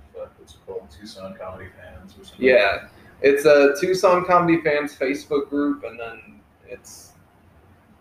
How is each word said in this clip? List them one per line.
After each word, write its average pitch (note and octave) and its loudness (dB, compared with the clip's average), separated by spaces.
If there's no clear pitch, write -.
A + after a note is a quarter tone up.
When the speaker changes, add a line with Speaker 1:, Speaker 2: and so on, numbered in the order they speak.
Speaker 1:
fuck, - -16
what's - -20
it - -20
called? F#2 -14
Tucson G2 -18
Comedy F#2 -16
Fans - -20
or - -20
something. - -6
Speaker 2:
Yeah, G2+ 2
it's C#3 2
a C#3+ 6
Tucson F#3 2
Comedy E3+ 2
Fans D3 -4
Facebook C#3 -4
group, C#3+ -4
and A2+ -16
then A2+ -18
it's - -20